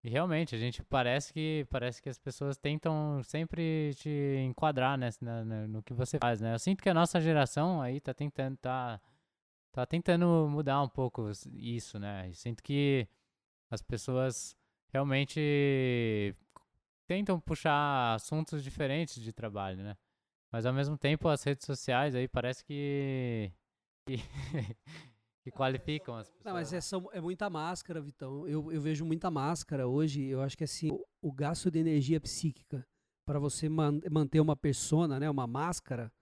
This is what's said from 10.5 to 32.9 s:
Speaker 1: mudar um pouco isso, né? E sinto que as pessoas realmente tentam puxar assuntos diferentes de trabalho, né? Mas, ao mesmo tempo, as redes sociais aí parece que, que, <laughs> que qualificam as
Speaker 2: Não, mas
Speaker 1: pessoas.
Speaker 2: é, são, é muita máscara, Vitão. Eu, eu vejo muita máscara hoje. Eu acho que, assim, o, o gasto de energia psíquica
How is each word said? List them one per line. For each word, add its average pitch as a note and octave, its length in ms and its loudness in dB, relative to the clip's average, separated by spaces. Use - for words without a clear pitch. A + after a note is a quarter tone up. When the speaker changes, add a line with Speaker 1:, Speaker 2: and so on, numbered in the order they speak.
Speaker 1:
mudar C#3+ 320 2
um C3+ 60 0
pouco A#2+ 420 -2
isso, A#2 460 -6
né? G2+ 300 -6
E F2 40 -14
sinto - 300 -8
que C#3 420 2
as A2 100 -4
pessoas B2+ 760 -2
realmente C3+ 1400 2
tentam F#3 340 0
puxar C#3+ 760 2
assuntos D3+ 460 -4
diferentes C#3 600 -2
de A2 100 -8
trabalho, G2 500 -6
né? G2+ 140 -10
Mas, A#2 140 0
ao B2+ 80 2
mesmo C#3 240 0
tempo, D3+ 300 2
as D3 140 2
redes C#3+ 220 -2
sociais C3+ 500 0
aí B2+ 140 0
parece B2+ 360 -4
que, C3+ 880 -2
que, C3 100 -4
<laughs> B2+ 600 -6
que B2+ 80 -12
qualificam C3 680 -2
as G#2+ 140 -12
Speaker 2:
Não, G3+ 80 -8
mas E3+ 180 -4
Speaker 1:
pessoas. - 40 -4
Speaker 2:
é, F3 80 -2
são, F#3+ 300 -6
é F#3 80 -6
muita F#3 280 -4
máscara, E3+ 520 -6
Vitão. C#3+ 460 -10
Eu, D3+ 240 -2
eu D#3+ 100 -2
vejo D#3 260 0
muita D#3+ 240 0
máscara C#3+ 580 0
hoje. C#3+ 360 2
Eu C3+ 180 0
acho C3+ 140 -2
que, D#3+ 80 -4
assim, D3+ 260 -2
o, - 160 -6
o D3 100 -2
gasto D3+ 380 0
de D#3+ 80 0
energia D#3 420 4
psíquica - 640 -6